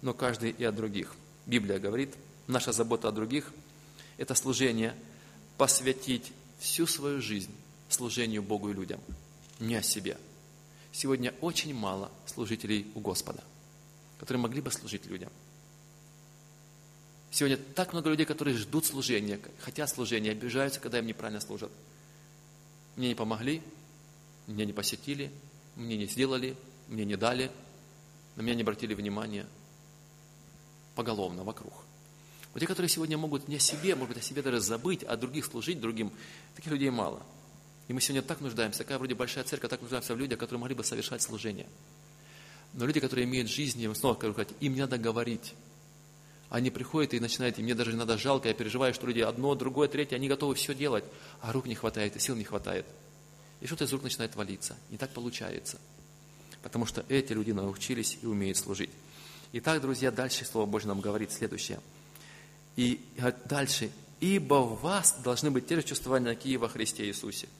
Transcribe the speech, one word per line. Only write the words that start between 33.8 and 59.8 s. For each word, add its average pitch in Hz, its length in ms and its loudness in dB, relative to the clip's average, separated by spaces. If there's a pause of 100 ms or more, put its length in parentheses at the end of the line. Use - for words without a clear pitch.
может 127 180 -2
быть, 117 100 -6
о - 40 -6
себе 139 160 -4
даже 123 160 4
забыть, 117 440 0
а 117 140 -2
других 127 280 -4
служить 135 360 -4
другим, 113 300 -2 (440)
таких - 160 -6
людей 139 200 4
мало. 95 320 0 (640)
И 123 60 -2
мы 127 80 0
сегодня 135 200 2
так 147 200 -6
нуждаемся, 117 380 0
такая 131 200 -2
вроде 127 160 -2
большая 123 280 -2
церковь, - 280 -4
так 127 100 -4
нуждаемся 120 320 -2
в 117 60 -2
людях, 131 180 0
которые 120 220 -4
могли 127 160 -4
бы 113 80 -4
совершать 117 400 -2
служение. 104 420 -4 (1080)
Но 123 120 -2
люди, 151 140 4
которые 123 260 2
имеют 123 240 0
жизнь, 120 320 -2
я 113 60 0
вам 107 80 -2
снова 127 180 4
скажу, 107 220 0 (240)
им 135 160 2
не 135 60 0
надо 127 180 0
говорить. 117 560 -2 (920)
Они 123 200 2
приходят 131 460 2
и 117 40 2
начинают, 117 380 0
и 110 60 -2
мне 120 100 2
даже 117 200 2
не 113 40 0
надо 113 200 2
жалко, 131 300 4
я 110 60 4
переживаю, 120 400 2
что - 140 -4
люди 117 140 2
одно, 123 340 4
другое, 135 320 4
третье, 139 300 0
они 135 100 0
готовы 139 260 2
все 135 220 0
делать, 131 280 2 (380)
а 117 100 -4
рук 131 140 0
не 117 80 -2
хватает, 107 420 0
и - 40 -8
сил 131 160 2
не 107 80 -2
хватает. 95 420 -2 (760)
И - 40 -8
что-то 151 200 -2
из 123 80 0
рук 135 100 -2
начинает 113 320 -2
валиться, 98 400 -4 (160)
не 110 60 -8
так 135 120 -4
получается. - 720 -6 (800)
Потому 117 240 -2
что - 240 -4
эти 135 240 2
люди 107 180 2
научились 101 680 -2
и 117 60 -4
умеют 98 300 0
служить. - 340 -4 (600)
Итак, 147 300 2